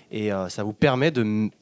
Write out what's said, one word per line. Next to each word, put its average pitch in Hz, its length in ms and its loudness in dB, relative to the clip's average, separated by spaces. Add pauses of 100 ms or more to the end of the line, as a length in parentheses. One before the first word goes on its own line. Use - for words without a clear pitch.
(140)
Et, 107 160 -2
euh, 95 200 -4
ça - 120 -8
vous 104 120 -6
permet 143 360 2
de 127 120 0
m-, 107 260 0 (140)